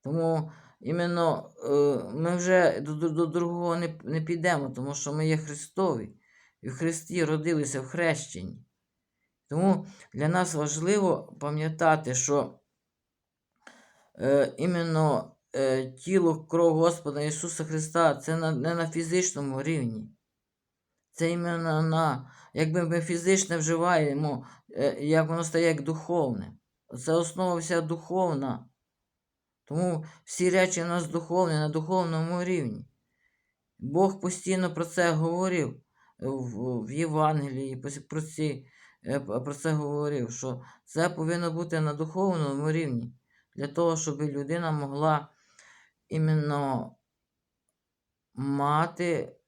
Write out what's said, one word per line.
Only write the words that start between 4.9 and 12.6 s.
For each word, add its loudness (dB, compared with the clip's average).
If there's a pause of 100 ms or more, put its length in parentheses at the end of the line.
що -6
ми 0
є 2
Христові. -4 (480)
І -8
в -8
Христі -2
родилися 0
в -8
хрещенні. -4 (840)
Тому 2 (280)
для 0
нас 2
важливо 0
пам'ятати, 2
що 0 (1600)